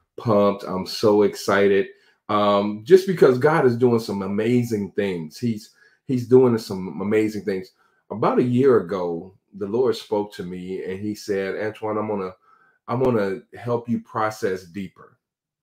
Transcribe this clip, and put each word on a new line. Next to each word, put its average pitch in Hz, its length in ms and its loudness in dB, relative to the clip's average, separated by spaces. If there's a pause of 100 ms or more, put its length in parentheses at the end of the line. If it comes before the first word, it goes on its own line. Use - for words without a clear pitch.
(160)
pumped. 101 480 0
I'm 92 200 -6
so 104 380 2
excited. 98 640 2 (420)
Um, 104 560 0
just 185 220 6
because 165 320 4
God 151 280 4
is 117 100 2
doing 117 240 2
some 101 220 -6
amazing 107 760 -2
things. 90 420 -4
He's, 113 320 -6 (380)
he's 123 180 -2
doing 123 320 6
some 95 420 -8
amazing 104 440 0
things. 95 260 -4 (400)
About 180 300 -2
a - 20 4
year 123 380 4
ago, 90 520 -6 (220)
the 101 140 -10
Lord 117 260 0
spoke 104 400 -4
to 101 80 -12
me 90 400 -10
and 95 160 -8
he 104 160 -6
said, 98 400 -4
"Antoine, 107 440 -6
I'm 107 100 -4
gonna, 95 260 -6 (540)
I'm 120 120 -4
gonna 107 420 0 (120)
help 117 340 -4
you 113 120 -2
process 107 640 -4
deeper." 90 500 -14 (480)